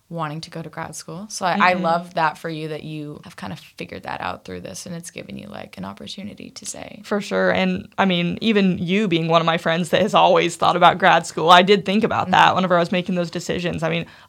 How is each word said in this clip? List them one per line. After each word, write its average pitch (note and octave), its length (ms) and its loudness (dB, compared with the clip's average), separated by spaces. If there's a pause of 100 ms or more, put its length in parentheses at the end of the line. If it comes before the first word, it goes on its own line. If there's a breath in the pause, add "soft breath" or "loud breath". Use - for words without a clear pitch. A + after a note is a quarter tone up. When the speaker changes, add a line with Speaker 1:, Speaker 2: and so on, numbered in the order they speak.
(100)
Speaker 1:
wanting D#3+ 300 -8
to - 80 -14
go E3 140 -12
to D#3 80 -14
grad D#3+ 260 -12
school. F3 320 -14
So - 160 -8
I, F3 80 2
I F#3 220 4
Speaker 2:
Mm-hmm. F#3 80 -2
Speaker 1:
love F3 320 -2
that D#3+ 240 -2
for E3+ 100 -10
you, D#3 200 -8
that D#3 140 -10
you D3+ 420 -12
have - 120 -20
kind F#3 160 -12
of D#3+ 80 -12
figured - 440 -16
that - 180 -8
out F2+ 240 -8
through F2+ 160 -12
this, - 240 -14
and F3 100 -12
it's E3+ 140 -16
given - 260 -14
you, - 120 -16
like, - 280 -16
an - 80 -12
opportunity - 640 -16
to - 160 -20
say. - 400 -14
Speaker 2:
For G#3 160 -4
sure. F#3+ 320 -2
And, F#3 460 -2
I G3 80 2
mean, F3 340 -2
even G3 380 2
you F#3+ 280 0
being E3 220 0
one E3 140 4
of E3 40 -2
my E3 120 0
friends E3+ 320 -2
that F3+ 100 4
has G3 140 2
always E3+ 420 4
thought E3 200 2
about F3 200 6
grad E3+ 300 4
school, E3 240 2
I F3+ 100 10
did F#3 240 4
think G3+ 200 0
about G#2+ 180 0
Speaker 1:
Mm-hmm. F#3 100 -4
Speaker 2:
that D#3+ 220 6
whenever F#3 220 0
I E3+ 40 4
was E3+ 100 0
making F3+ 260 -2
those F3 140 -4
decisions. E3+ 520 -6
I D#3+ 80 -2
mean, E3 160 -4 (220 loud breath)